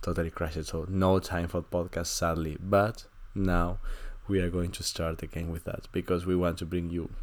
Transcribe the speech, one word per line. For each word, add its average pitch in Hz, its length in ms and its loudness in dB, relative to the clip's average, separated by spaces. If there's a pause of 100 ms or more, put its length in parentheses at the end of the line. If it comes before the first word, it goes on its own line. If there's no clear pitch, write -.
totally 85 280 0
crashed. 80 360 -4
So 80 220 -4
no 95 320 6
time 85 300 -2
for 87 140 -2
podcast, 85 440 -2
sadly. 82 540 0
But 101 440 4 (300)
now 90 440 4 (500)
we 98 120 4
are 87 80 2
going 87 240 0
to - 100 -8
start 82 400 -2
again 85 260 -6
with 82 160 -4
that - 260 -6
because 90 360 0
we 92 80 4
want 87 240 2
to 90 60 -4
bring 85 260 -2
you 85 180 -2 (140)